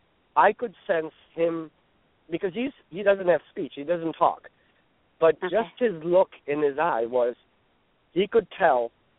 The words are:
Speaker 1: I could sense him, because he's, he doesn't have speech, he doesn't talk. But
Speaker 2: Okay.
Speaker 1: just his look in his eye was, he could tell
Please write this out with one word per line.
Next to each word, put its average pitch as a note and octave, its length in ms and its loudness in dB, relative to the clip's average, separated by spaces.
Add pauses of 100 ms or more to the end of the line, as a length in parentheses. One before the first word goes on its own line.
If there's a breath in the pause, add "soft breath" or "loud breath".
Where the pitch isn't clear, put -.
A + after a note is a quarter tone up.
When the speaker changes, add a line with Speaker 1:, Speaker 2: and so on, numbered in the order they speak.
(360)
Speaker 1:
I F#3 180 6
could A3+ 200 -10 (140)
sense D#3+ 240 -4 (240)
him, E3 360 -4 (580)
because F3 240 -6
he's, B3 180 -6 (180)
he F3+ 140 -10
doesn't G3 240 0
have E3 140 4 (100)
speech, D#3 240 -10
he C#3+ 80 -12
doesn't E3 300 -4
talk. - 360 -2 (720)
But D#3+ 180 4
Speaker 2:
Okay. F#3 120 -6
Speaker 1:
just A3 200 -2 (100)
his F#3+ 240 -2
look F3 260 2 (180)
in D3 140 -2
his C#3+ 180 0
eye B2+ 260 0
was, A#2+ 300 0 (800)
he F#3+ 140 0
could A3 200 0 (100)
tell B2+ 340 2 (280)